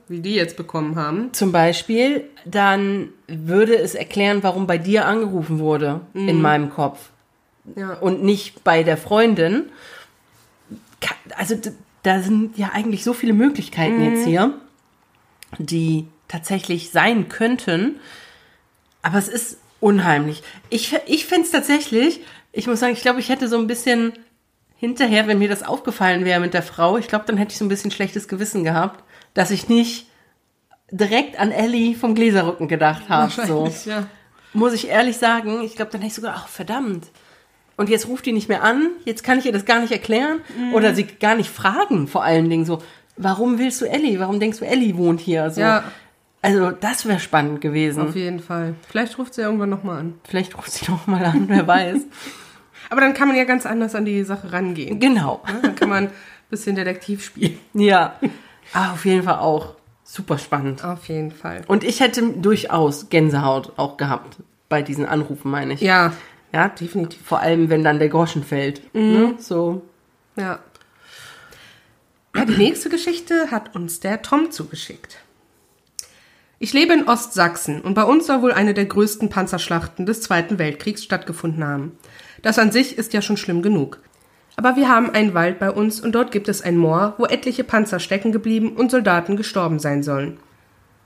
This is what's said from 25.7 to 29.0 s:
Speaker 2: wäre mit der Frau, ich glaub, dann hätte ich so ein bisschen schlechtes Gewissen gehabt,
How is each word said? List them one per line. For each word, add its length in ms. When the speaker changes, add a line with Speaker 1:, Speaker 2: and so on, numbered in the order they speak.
Speaker 2:
wäre 160
mit 140
der 80
Frau, 360
ich 100
glaub, 180
dann 100
hätte 160
ich 60
so 60
ein 40
bisschen 220
schlechtes 380
Gewissen 360
gehabt, 380